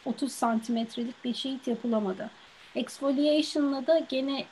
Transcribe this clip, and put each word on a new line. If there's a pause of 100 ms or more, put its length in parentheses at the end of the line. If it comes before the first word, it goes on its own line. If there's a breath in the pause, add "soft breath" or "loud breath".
otuz
santimetrelik
bir
sheet
yapılamadı. (460 loud breath)
Exfoliation'la
da
gene